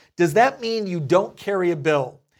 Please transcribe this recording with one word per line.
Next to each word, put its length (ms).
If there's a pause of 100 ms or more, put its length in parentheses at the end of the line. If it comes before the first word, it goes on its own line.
(160)
Does 180
that 280
mean 240
you 140
don't 360
carry 340
a 60
bill 460 (180)